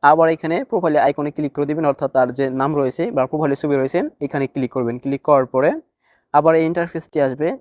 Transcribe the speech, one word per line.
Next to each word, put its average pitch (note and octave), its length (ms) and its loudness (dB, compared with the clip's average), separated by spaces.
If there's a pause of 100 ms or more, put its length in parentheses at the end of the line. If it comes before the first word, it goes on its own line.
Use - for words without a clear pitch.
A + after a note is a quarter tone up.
আবার D#3+ 320 6
এখানে D#3+ 200 -4 (140)
প্রোফাইলে E3 360 0
আইকনে D3 260 -2
ক্লিক D3 240 -6
করে D3 140 -2
দিবেন, D#3 220 -2
অর্থাৎ C#3 240 -4
তার B2+ 120 4 (100)
যে C#3 80 0 (160)
নাম C#3+ 180 0
রয়েছে C#3 240 -2 (120)
বা C3+ 120 0
প্রোফাইলে D3+ 340 -2
ছবি D3 160 0
রয়েছে C3+ 220 0 (260)
এখানে C#3 280 -4
ক্লিক C3 220 -4
করবেন। A#2+ 280 -2
ক্লিক C#3 240 -4
করার C3+ 260 4
পরে C3+ 160 2 (640)
আবার D3+ 260 4
এই D#3+ 100 2
ইন্টারফেসটি E3+ 560 -4
আসবে C3+ 220 -2 (140)